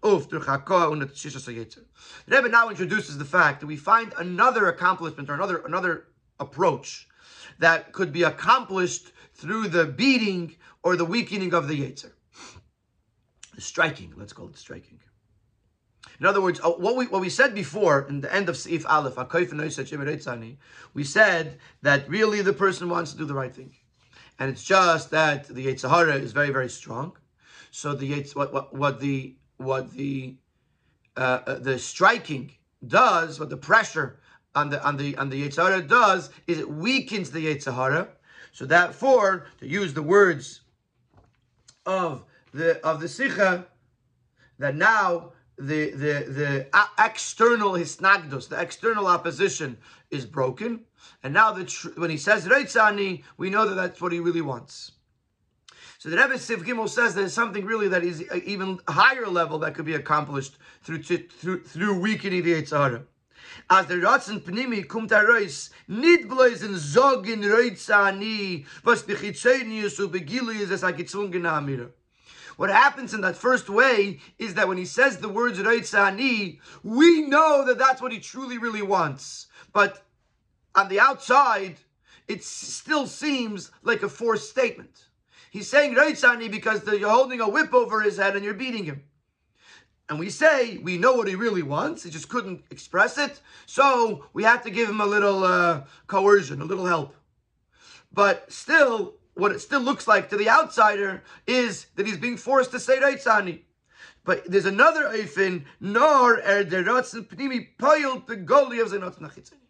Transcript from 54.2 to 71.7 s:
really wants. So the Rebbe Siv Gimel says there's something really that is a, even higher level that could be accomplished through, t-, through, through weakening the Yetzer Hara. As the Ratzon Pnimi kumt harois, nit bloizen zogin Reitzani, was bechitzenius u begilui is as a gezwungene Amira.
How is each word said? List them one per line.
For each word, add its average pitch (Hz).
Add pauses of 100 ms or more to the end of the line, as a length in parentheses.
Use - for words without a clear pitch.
really 165
wants. - (1080)
So 156
the 165
Rebbe 262
Siv 226
Gimel 226
says 233
there's 190
something 208
really 214
that 180
is 170 (100)
a, 180
even 190
higher 226
level 165
that 156
could 160
be 160
accomplished 143 (260)
through, 160
t-, 170
through, 175
through 185
weakening 190
the 170
Yetzer 151
Hara. 127 (680)
As 185
the 170
Ratzon 202
Pnimi 214
kumt 220
harois, 208 (180)
nit 262
bloizen 233
zogin 214
Reitzani, 202 (180)
was -
bechitzenius 214
u 196
begilui 214
is 190
as 190
a 180
gezwungene 175
Amira. 139 (640)